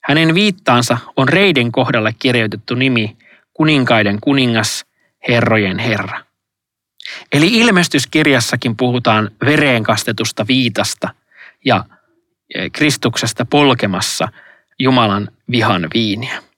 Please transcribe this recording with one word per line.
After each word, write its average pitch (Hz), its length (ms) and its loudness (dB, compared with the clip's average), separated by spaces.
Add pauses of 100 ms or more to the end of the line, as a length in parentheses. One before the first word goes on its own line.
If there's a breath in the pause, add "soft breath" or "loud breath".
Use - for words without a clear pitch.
Hänen 160 320 2
viittaansa 135 600 2 (200)
on 135 120 2
reiden 147 420 2
kohdalle 117 480 -2
kirjoitettu 117 560 -2
nimi, 120 420 0 (360 soft breath)
kuninkaiden 120 680 2
kuningas, 123 640 0 (420)
herrojen 110 520 0
Herra." 107 460 -6 (1040 loud breath)
Eli 151 160 4
Ilmestyskirjassakin 151 1300 0
puhutaan 120 540 0 (140)
vereen 139 380 2
kastetusta 110 640 -2
viitasta 120 600 -2 (560 loud breath)
ja, 107 200 0 (720 soft breath)
e, - 140 -6
Kristuksesta 123 760 -2
polkemassa 120 800 0 (520 soft breath)
Jumalan 113 520 0 (200)
vihan 104 420 0
viiniä. 113 500 -4 (140)